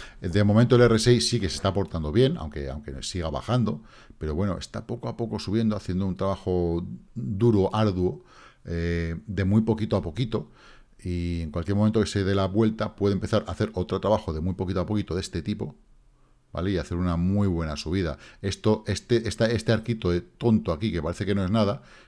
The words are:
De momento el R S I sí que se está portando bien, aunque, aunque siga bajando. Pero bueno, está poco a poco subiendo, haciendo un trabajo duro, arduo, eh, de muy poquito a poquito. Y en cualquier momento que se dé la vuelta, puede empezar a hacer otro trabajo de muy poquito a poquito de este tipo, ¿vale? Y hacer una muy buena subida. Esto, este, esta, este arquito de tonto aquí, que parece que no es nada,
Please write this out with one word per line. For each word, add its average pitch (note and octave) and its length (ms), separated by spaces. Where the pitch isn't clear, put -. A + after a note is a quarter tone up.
De F#2+ 220
momento A2+ 320
el A#2+ 60
R A#2 140
S A#2 180
I A#2+ 80
sí - 180
que F#2+ 100
se - 80
está G2 140
portando F2 400
bien, C3 260
aunque, C#2+ 320
aunque C#2 340
siga E2 260
bajando. E2+ 540
Pero D#2 160
bueno, F2+ 240
está - 300
poco A#2+ 200
a A2+ 100
poco A2 200
subiendo, G#2+ 380
haciendo F#2+ 320
un F2+ 100
trabajo F2+ 680
duro, G#2+ 600
arduo, G2 480
eh, E2+ 600
de F#2 180
muy G#2 160
poquito A2 360
a F2+ 40
poquito. G#2+ 480
Y F2 440
en D#2+ 100
cualquier F2 260
momento G#2+ 220
que G2 80
se G2 160
dé G2 100
la G2 140
vuelta, G#2+ 480
puede G2+ 180
empezar F#2+ 340
a F2+ 40
hacer - 240
otro F#2+ 260
trabajo G2 320
de D#2 60
muy F2+ 160
poquito F#2 240
a E2+ 80
poquito G#2 260
de F#2 80
este F2+ 220
tipo, - 320
¿vale? F2 200
Y F#2 60
hacer E2+ 200
una F2 200
muy G2 300
buena E2 280
subida. D#2+ 420
Esto, G#2+ 460
este, A2+ 400
esta, A2 180
este A#2 280
arquito A2 360
de F2 120
tonto A2 500
aquí, E2+ 200
que E2 120
parece E2+ 240
que G2+ 80
no G2 100
es F2+ 60
nada, G#2 320